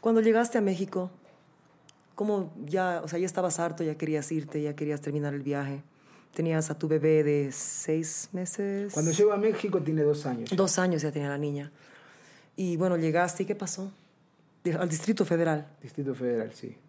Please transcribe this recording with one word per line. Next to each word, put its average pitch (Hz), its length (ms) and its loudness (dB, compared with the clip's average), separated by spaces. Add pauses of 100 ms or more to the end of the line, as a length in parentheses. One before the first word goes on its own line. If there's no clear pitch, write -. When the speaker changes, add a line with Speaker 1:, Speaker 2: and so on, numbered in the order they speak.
Speaker 1:
Cuando 226 220 4
llegaste 226 340 4
a 220 60 4
México, 185 480 -2 (1040)
¿cómo 202 400 -2 (100)
ya, 180 400 0
o 156 40 -8
sea, 170 100 -4
ya 185 80 0
estabas 180 340 0
harto, 170 240 -2
ya 151 140 -2
querías 151 340 -2
irte, 151 300 -4
ya 147 120 -2
querías 147 280 -4
terminar 147 320 -2
el 143 80 -6
viaje? 139 400 -4 (520)
Tenías 160 360 0
a 156 80 -6
tu 160 100 -2
bebé 156 340 6
de 143 300 2
seis - 800 -2
meses. 196 600 -4
Speaker 2:
Cuando 160 160 2
llego 202 220 6
a 202 40 2
México 202 460 0
tiene 156 200 0
dos 147 220 2
años 120 240 -4
ya. 190 80 -2
Speaker 1:
Dos 190 220 4
años 180 240 2
ya 151 100 -2
tenía 143 160 -2
la 143 80 -4
niña. 143 340 -4 (880)
Y 175 220 -2
bueno, 180 180 2
llegaste, 165 460 2
¿y 190 40 -2
qué 202 80 -2
pasó? 196 380 -6 (720)
De, 175 80 0
al 170 160 0
Distrito 185 380 0
Federal. 160 420 0 (140)
Speaker 2:
Distrito 135 320 -6
Federal, 117 400 -2
sí. - 200 -14 (140)